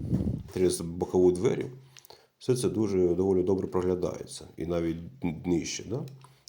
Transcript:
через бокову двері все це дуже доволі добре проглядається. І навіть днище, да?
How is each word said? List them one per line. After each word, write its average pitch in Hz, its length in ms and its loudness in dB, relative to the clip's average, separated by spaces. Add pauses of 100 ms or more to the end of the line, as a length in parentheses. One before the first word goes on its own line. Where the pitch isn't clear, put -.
(540)
через 90 280 2
бокову 90 500 4
двері 90 400 0 (680)
все 127 180 0
це 110 140 0
дуже 98 380 2
доволі 92 360 4
добре 95 240 0
проглядається. 90 800 -2 (100)
І - 80 -6
навіть 85 560 -4
днище, 85 640 -2
да? 117 220 -6 (440)